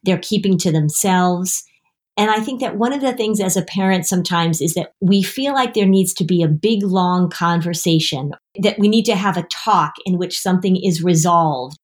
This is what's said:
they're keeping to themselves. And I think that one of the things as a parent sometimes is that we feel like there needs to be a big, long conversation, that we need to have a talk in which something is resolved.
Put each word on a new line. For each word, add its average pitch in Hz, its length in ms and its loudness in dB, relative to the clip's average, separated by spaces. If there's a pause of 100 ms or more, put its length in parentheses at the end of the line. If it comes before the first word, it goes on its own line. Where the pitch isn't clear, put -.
they're 185 160 0
keeping 202 400 0
to 175 120 0
themselves. 180 920 0 (500)
And 214 140 2
I 220 100 2
think 240 220 -6
that 226 160 -4
one 240 160 0
of 285 80 -4
the 254 120 0
things 247 260 -2
as 190 180 0
a 180 60 0
parent 190 420 0
sometimes 170 560 0
is 165 140 -2
that 165 260 -6
we 196 220 4
feel 277 300 -4
like 254 200 0
there 202 140 2
needs 190 260 2
to - 100 -4
be 170 200 2
a 160 40 2
big, 202 360 2
long 180 460 2
conversation, 165 1040 -2 (280)
that 202 160 0
we 208 100 4
need 214 180 2
to 220 100 0
have 185 220 -2
a 175 140 -4
talk 170 440 0 (100)
in 180 120 0
which 180 220 -6
something 185 360 2
is 170 280 0
resolved. 160 800 2